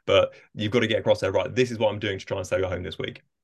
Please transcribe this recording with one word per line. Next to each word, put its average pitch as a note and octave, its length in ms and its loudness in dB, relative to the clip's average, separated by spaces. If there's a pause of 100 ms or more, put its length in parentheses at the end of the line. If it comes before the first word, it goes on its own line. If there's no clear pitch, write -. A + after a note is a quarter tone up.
But - 280 4 (200)
you've G#2+ 180 -4
got B2 80 4
to A2 80 0
get A2 120 0
across G#2+ 200 2
there, G2 120 -2
"Right, F#2+ 200 0
this A#2+ 200 2
is A2 60 -10
what G#2+ 140 2
I'm G#2 60 -6
doing G2+ 200 -4
to - 60 -12
try G2 140 -4
and F#2+ 80 -6
sell F#2 140 0
your F#2 80 0
home F2+ 160 -6
this E2+ 140 -10
week. - 240 -8 (220)